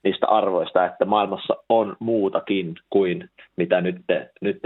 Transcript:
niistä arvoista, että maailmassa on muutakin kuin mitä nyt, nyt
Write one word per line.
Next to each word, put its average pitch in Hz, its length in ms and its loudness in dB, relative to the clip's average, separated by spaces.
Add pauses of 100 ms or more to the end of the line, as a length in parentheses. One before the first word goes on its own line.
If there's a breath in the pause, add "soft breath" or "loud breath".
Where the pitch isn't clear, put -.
niistä 98 240 0
arvoista, 92 580 2
että 92 200 -2
maailmassa 101 500 0 (140)
on 110 300 2
muutakin 98 760 -2 (140)
kuin 90 400 0 (280 loud breath)
mitä 90 240 2
nyt, 90 140 -2 (460)
nyt 98 240 -2